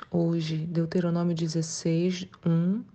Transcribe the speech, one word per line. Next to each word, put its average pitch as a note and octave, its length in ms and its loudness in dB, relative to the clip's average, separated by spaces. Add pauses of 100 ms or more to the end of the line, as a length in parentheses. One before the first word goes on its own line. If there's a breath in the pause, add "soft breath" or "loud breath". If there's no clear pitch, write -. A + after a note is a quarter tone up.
hoje, E3 460 0
Deuteronômio E3+ 800 0
dezesseis, E3 880 0 (200)
um F3 360 2 (140)